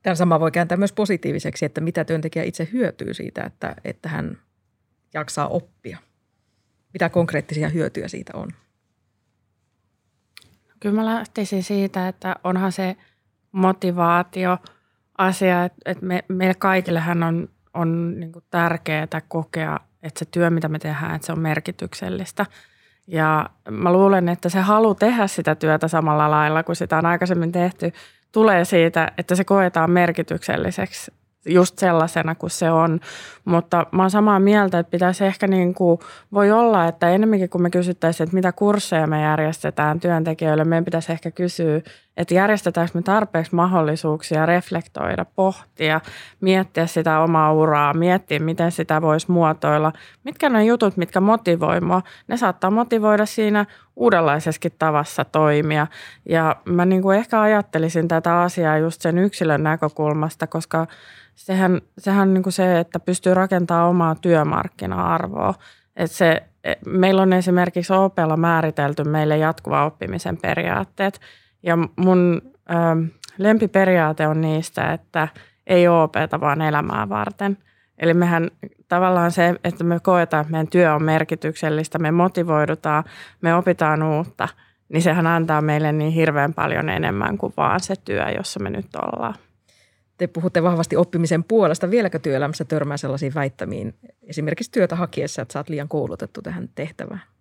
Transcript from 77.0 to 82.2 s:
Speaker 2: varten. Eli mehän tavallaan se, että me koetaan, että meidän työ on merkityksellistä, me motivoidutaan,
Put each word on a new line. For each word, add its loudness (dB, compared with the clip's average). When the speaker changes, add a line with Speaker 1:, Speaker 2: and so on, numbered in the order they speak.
Speaker 2:
varten. -4
Eli 2
mehän 2
tavallaan 2
se, 2
että -4
me 0
koetaan, 2
että -6
meidän -2
työ 4
on 0
merkityksellistä, -2
me 0
motivoidutaan, 0